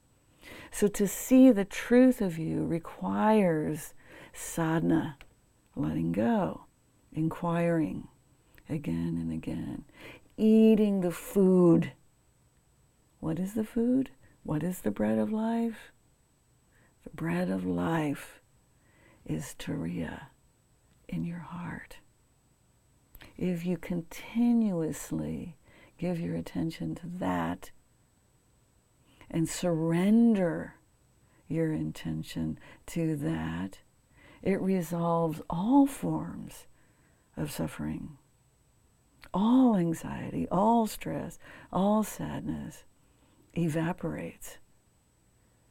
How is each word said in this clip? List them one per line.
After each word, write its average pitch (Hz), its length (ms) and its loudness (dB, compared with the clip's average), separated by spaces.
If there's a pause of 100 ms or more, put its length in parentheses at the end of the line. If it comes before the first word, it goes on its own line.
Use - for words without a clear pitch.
(720)
So - 180 2
to 202 200 0
see 262 420 8
the 202 140 2
truth 247 560 4
of 175 180 -2
you 160 260 -2
requires 170 1300 0 (380)
sadhana, 160 840 0 (580)
letting 156 380 -2
go, 208 540 0 (460)
inquiring 170 960 -2 (600)
again 165 520 -2
and - 120 -4
again, - 520 -8 (520)
eating 220 640 6
the 175 100 0
food. 180 840 4 (1300)
What 160 200 -6
is 190 160 -6
the 220 100 -2
food? 247 460 0 (320)
What 151 200 -2
is 180 180 -4
the 214 100 0
bread 214 280 0
of 214 140 0
life? 226 600 -4 (1120)
The - 60 -16
bread 170 380 -4
of 190 160 -4
life 170 760 -4 (840)
is 151 340 -8
Turiya 170 680 -8 (840)
in 170 160 -4
your 170 140 -6
heart. 170 580 -12 (1400)
If 175 280 -4
you 180 100 -2
continuously 170 1800 -2 (420)
give 175 220 -4
your 170 160 -4
attention 165 600 -6
to - 100 -14 (120)
that 180 520 -4 (1600)
and 165 160 0
surrender 180 1300 2 (720)
your 160 260 0
intention 156 840 -6 (280)
to 160 300 -2
that, 160 640 -6 (640)
it 190 180 2
resolves 170 920 0
all 240 360 6
forms 165 800 -6 (720)
of 151 140 -6
suffering, 151 640 -8 (1200)
all 233 420 6
anxiety, 165 760 -2
all 220 360 4
stress, 160 520 -8 (340)
all 208 300 2
sadness 151 840 -8 (680)
evaporates 165 1040 -4 (1120)